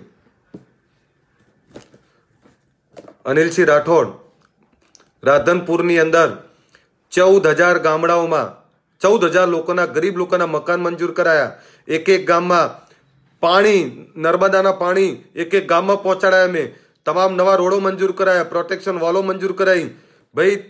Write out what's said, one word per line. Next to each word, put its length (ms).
અનિલસિંહ 420
રાઠોડ, 460
રાધનપુરની 760
અંદર 300
ચૌદ 360
હજાર 320
ગામડાઓમાં 680
ચૌદ 240
હજાર 220
લોકોના, 380
ગરીબ 320
લોકોના 300
મકાન 320
મંજૂર 340
કરાયા. 420
એક 220
એક 180
ગામમાં 400
પાણી, 380
નર્મદાના 560
પાણી 400
એક 180
એક 140
ગામમાં 360
પહોંચાડાયા 440
મેં. 200
તમામ 280
નવા 220
રોડો 240
મંજૂર 340
કરાયા, 300
પ્રોટેક્શન 560
વોલો 220
મંજૂર 320
કરાઈ. 340
ભાઈ, 200